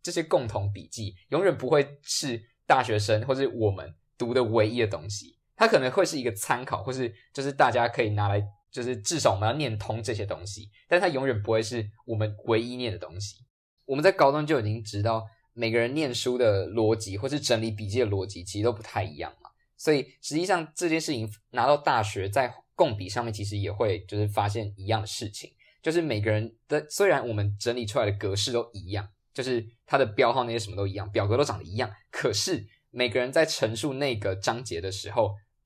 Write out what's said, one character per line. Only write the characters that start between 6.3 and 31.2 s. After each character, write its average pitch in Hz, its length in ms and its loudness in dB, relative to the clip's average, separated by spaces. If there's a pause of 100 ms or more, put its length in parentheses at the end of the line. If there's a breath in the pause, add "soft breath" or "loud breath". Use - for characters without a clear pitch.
参 123 320 -2
考， - 180 -6
或 127 100 -6
是 127 200 -4 (200 soft breath)
就 139 100 -6
是 139 80 -2
大 139 200 4
家 120 180 4
可 123 140 -2
以 107 80 0
拿 104 180 2
来， 101 120 2 (300)
就 127 120 -6
是 123 140 -2
至 107 220 -4
少 123 140 4
我 95 60 0
们 107 100 2
要 120 80 0
念 131 200 -2
通 113 240 -6
这 113 140 -4
些 101 100 -4
东 90 220 -8
西， - 240 -14 (160 soft breath)
但 175 140 4
它 190 80 4
永 135 180 0
远 117 160 0
不 107 80 -2
会 113 120 4
是 110 280 -4 (160)
我 110 80 -6
们 104 300 -2
唯 113 180 2
一 123 140 -8
念 123 160 -4
的 87 60 -10
东 80 220 -12
西。 - 240 -12 (420)
我 135 100 -2
们 147 60 0
在 185 100 8
高 151 180 6
中 151 160 0
就 147 140 2
已 - 20 0
经 107 220 -4
知 104 180 -4
道 113 240 0 (260 loud breath)
每 117 180 -2
个 113 80 2
人 120 160 2
念 147 200 0
书 123 240 0
的 101 300 4
逻 110 260 2
辑 98 240 -6
或 135 100 -4
是 147 120 -2
整 120 200 2
理 113 120 -2
笔 104 160 -8
记 104 100 -2
的 123 80 4
逻 98 180 -2
辑 95 200 -12
其 101 160 -6
实 104 40 0
都 120 80 4
不 104 100 -12
太 107 200 -6
一 76 140 -8
样 71 160 -10 (100)
嘛， - 80 -20 (260)
所 - 160 0
以 143 100 2 (200 soft breath)
实 147 140 -6
际 170 100 0
上 170 300 0
这 175 120 -2
件 160 120 2
事 160 120 -4
情 110 160 -4 (220)
拿 123 160 2
到 147 100 8
大 147 240 2
学 101 280 -2
在 123 260 0 (220)
共 120 200 4
笔 98 120 -8
上 117 140 -2
面 117 120 -4
其 104 100 -6
实 104 140 -4
也 92 120 -2
会 101 360 0
就 104 100 -8
是 104 120 2
发 104 200 0
现 104 280 -4
一 98 100 -14
样 107 140 2
的 104 60 -6
事 104 220 -8
情， - 220 -14 (320 soft breath)
就 160 80 0
是 165 100 2
每 135 200 0
个 104 100 0
人 110 260 -2 (120)
的， 147 200 0
虽 - 180 2
然 147 220 4
我 117 40 -4
们 101 260 0
整 120 160 -2
理 123 100 -4
出 107 140 -2
来 110 80 4
的 101 60 2
格 101 220 -2
式 101 180 0
都 117 200 -2
一 90 180 -12
样， 98 160 -6 (280)
就 135 80 -6
是 120 240 -2 (180)
它 - 140 4
的 131 80 6
标 117 260 4
号 127 120 2
那 117 80 -4
些 117 60 -2
什 110 120 -4
么 101 60 -12
都 101 100 0
一 98 60 -4
样， 92 180 -8
表 101 160 0